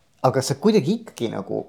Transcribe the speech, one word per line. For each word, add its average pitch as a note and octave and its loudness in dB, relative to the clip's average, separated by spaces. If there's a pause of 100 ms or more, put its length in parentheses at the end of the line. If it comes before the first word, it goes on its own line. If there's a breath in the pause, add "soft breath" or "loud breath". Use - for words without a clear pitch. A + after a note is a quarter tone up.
(240)
Aga B2+ 2
sa C3 -2
kuidagi G#3+ 2
ikkagi - -6
nagu G#2+ -6